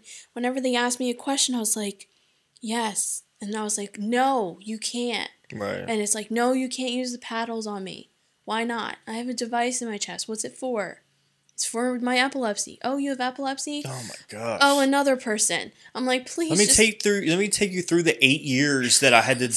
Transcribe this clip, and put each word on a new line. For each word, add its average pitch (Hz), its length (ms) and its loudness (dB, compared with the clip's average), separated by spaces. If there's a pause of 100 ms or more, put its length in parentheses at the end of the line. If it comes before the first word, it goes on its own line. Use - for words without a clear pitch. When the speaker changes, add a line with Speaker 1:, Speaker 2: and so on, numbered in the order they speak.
(340)
Speaker 1:
whenever 254 260 -2
they 254 160 2
asked 240 240 2
me 254 100 0
a 240 40 0
question, 269 420 0
I 233 40 0
was 214 180 0
like, 202 320 -6 (500)
"Yes." 220 640 -4 (200)
And 208 140 -6
I 214 80 -4
was 208 140 -4
like, 202 220 -10
"No, 233 600 0
you 214 180 -8
can't." 240 500 -4 (240)
Speaker 2:
Right. 98 340 -4
Speaker 1:
And 220 140 0
it's 208 140 2
like, 214 160 -2
"No, 240 220 2
you 262 160 0
can't 254 240 -4
use 254 180 -2
the 240 80 -10
paddles 226 480 -6
on 196 160 -8
me." - 260 -14 (360)
Why 220 180 -2
not? 233 420 -4
I 226 80 -8
have 240 160 -6
a 247 40 -4
device 240 480 -2
in 240 80 -6
my 208 100 -6
chest. - 280 -8
What's 220 180 -6
it 247 120 -12
for? 220 440 -4 (520)
It's - 120 -4
for 247 340 -2
my 247 180 0
epilepsy. 254 640 -2
"Oh, 269 140 -2
you 277 140 -2
have 254 100 -4
epilepsy?" 277 640 -6
Speaker 2:
Oh 131 240 -8
my - 60 -14 (140)
gosh. 214 340 -4
Speaker 1:
"Oh, 285 160 6
another 277 360 4
person." 214 560 -2 (220)
I'm 254 120 -4
like, 254 200 0
Please 339 240 -4
Speaker 2:
Let 196 100 2
me 208 60 6
Speaker 1:
just - 120 6
Speaker 2:
take 220 260 4
through, 202 240 2
let 170 120 4
me 208 100 2
take 196 220 0
you 180 120 -4
through 170 200 2
the 160 220 4
eight 135 160 6
years 135 600 2
that 131 120 8
I 113 80 10
had 123 180 4
to 127 180 0